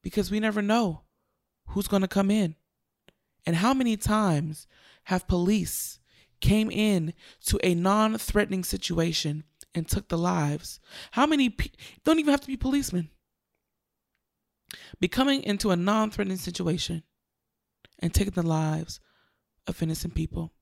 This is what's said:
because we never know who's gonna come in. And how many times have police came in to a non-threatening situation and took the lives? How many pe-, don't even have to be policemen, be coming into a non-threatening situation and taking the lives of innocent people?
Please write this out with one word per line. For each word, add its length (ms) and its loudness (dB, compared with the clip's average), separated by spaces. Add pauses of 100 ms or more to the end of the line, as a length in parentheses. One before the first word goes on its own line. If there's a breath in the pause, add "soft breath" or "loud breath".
because 300 -2
we 80 0
never 240 0
know 400 0 (680)
who's 180 -4
gonna 180 2
come 240 2
in. 240 2 (880)
And 120 0
how 180 4
many 220 2
times 720 0 (360 soft breath)
have 240 -2
police 720 0 (400 soft breath)
came 280 4
in 460 0 (300 loud breath)
to 180 0
a 140 4
non-threatening 880 2
situation 800 -2 (280)
and 160 -6
took 200 -4
the 100 -2
lives? 600 -2 (320 loud breath)
How 140 2
many 240 4
pe-, 200 -4 (320 loud breath)
don't 160 4
even 140 2
have 80 2
to 80 -18
be 80 -6
policemen, 520 -2 (1900 loud breath)
be 80 2
coming 380 2
into 260 0
a 60 4
non-threatening 640 0
situation 680 -4 (960)
and 120 -2
taking 200 0
the 100 -2
lives 560 -2 (680)
of 120 -6
innocent 360 -4
people? 460 -6